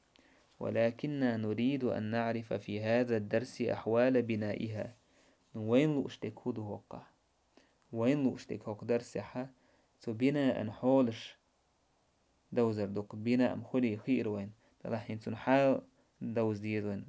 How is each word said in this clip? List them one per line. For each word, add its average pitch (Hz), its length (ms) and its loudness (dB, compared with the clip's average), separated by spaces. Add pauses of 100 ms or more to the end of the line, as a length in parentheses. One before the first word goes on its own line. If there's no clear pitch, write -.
(600)
ولكننا 117 800 0
نريد 117 460 0
أن 107 200 0
نعرف 113 500 -2
في 104 280 -4
هذا 117 360 2
الدرس 113 440 -2
أحوال 117 600 2
بنائها. 107 760 -4 (600)
وين 120 380 4
لو 139 120 0
اشتك - 420 -10
هدو 110 240 -4
وقع؟ - 300 -12 (880)
وين 123 320 2
لو 123 120 2
اشتك - 280 -10
هوك 110 200 -8
درس 117 340 -2
حا؟ 127 320 -8 (500)
سو 117 140 -6
بناء 127 560 2
حولش 127 680 2 (1120)
دوزر 113 340 2
دوك 101 300 -6
بناء 117 400 2
مخلي 113 420 0
خير 117 320 0
وين؟ 104 220 -4 (280)
تلاحين 110 400 -6
سن 110 160 -6
حال 135 460 4 (400)
دوز 113 380 0
دير 107 280 -2
وين؟ 101 220 -4